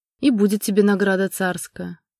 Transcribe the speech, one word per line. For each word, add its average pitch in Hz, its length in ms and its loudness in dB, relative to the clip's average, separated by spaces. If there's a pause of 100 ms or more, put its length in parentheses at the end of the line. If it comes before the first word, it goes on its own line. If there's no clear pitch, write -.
(200)
И 269 100 2
будет 208 320 2
тебе 202 220 2
награда 196 460 0
царская. 180 720 -8 (180)